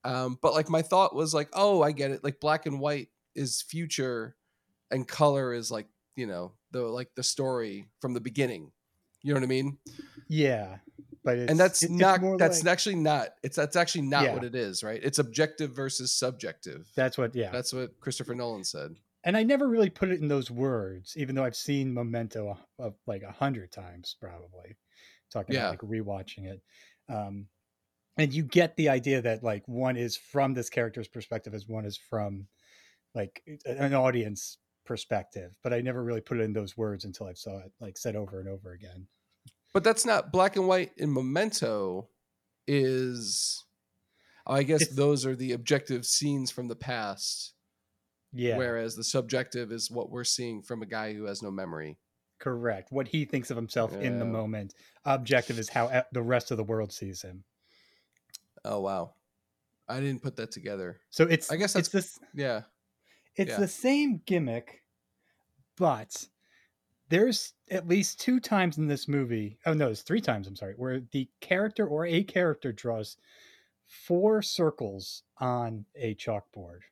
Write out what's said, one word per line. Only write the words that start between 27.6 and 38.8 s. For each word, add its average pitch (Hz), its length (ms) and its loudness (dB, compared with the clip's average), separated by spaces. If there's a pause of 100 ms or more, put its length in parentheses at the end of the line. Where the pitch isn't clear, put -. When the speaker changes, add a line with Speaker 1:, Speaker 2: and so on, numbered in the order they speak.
Speaker 2:
and 143 180 2
you 156 80 0
get 165 320 4
the 151 140 4
idea 131 340 2
that, 113 220 -2
like, 104 240 -2
one 127 280 0
is 120 200 -4
from 139 380 0
this 120 140 -2
character's 117 380 -2
perspective 110 480 -10
as 104 140 -10
one 110 160 -6
is 104 120 -8
from, 98 520 -6 (680)
like, 107 300 -6 (200)
a-, 135 60 -6 (100)
an 139 140 2
audience 120 640 0 (260)
perspective. 98 760 -6
But 123 100 -2
I 120 100 0
never 127 200 -4
really 117 180 -4
put 117 200 -4
it - 20 2
in 110 100 0
those 101 240 -4
words 107 280 -4
until 98 240 -10
I 90 60 -14
saw 98 240 -12
it, 95 200 -16
like, 101 180 -14
said 107 200 -4
over 98 240 -6
and 95 80 -10
over 92 240 -12
again. 92 340 -18 (640)